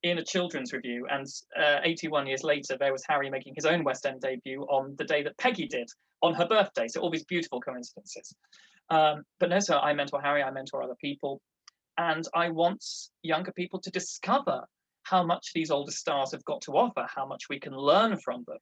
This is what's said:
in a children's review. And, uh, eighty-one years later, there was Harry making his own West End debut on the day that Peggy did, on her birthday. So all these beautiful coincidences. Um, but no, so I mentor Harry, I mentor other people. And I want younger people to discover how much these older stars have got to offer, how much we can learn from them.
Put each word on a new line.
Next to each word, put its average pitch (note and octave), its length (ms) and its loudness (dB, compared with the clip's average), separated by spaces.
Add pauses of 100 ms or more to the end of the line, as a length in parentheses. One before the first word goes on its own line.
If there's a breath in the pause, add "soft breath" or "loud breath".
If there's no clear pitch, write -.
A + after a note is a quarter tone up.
in F3 160 2
a D#3+ 40 -4
children's D#3+ 520 -4
review. B2 360 -6
And, C#3 160 -2 (320)
uh, D3 240 6
eighty-one D#3 440 0
years C3+ 180 -4
later, C#3+ 340 0
there C#3 140 2
was C3 160 -4
Harry C#3 220 2
making C3 260 -8
his D3 80 -6
own D#3+ 200 4
West C3 200 -2
End C3 160 -2
debut C3 440 -6
on C#3 340 0
the D#3 60 -2
day D3 180 2
that D3 160 -6
Peggy G#3 280 0
did, A#2+ 220 -4 (320)
on E3+ 140 6
her E3+ 120 2
birthday. G#3 420 4
So - 120 -4
all E3+ 100 0
these E3 140 -4
beautiful E3 380 -4
coincidences. - 720 -12 (560 soft breath)
Um, D#3 320 6 (180)
but F3 80 4
no, F3+ 120 4
so E3 180 4
I D3 160 2
mentor C#3+ 260 -2
Harry, C#3+ 220 2
I C3+ 80 0
mentor C3+ 320 -6
other B2+ 180 -6
people. C#3 400 -6 (580)
And E3 360 0
I E3+ 160 2
want E3+ 340 2 (380)
younger E3 300 -2
people F3+ 280 -6
to F#3+ 100 -10
discover - 760 -2 (380)
how F3+ 200 4
much - 300 -2
these D#3+ 160 0
older C#3+ 220 0
stars - 400 -2
have C3 120 -12
got C#3+ 200 -4
to - 80 -8
offer, A3 360 2
how C3+ 160 -6
much C3 240 -10
we C#3 100 -6
can C#3 160 -10
learn E3+ 440 4
from B2 280 -6
them. - 160 -10